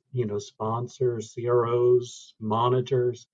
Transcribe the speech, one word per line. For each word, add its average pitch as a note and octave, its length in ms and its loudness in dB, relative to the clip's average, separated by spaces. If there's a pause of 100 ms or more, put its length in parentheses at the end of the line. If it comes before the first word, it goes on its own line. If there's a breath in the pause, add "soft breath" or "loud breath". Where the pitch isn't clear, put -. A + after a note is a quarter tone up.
(120)
you B2 140 -2
know, G#2 120 -4
sponsors, A2+ 960 -4
C A#2+ 140 -6
R A#2+ 180 4
Os, B2 760 2
monitors B2 920 0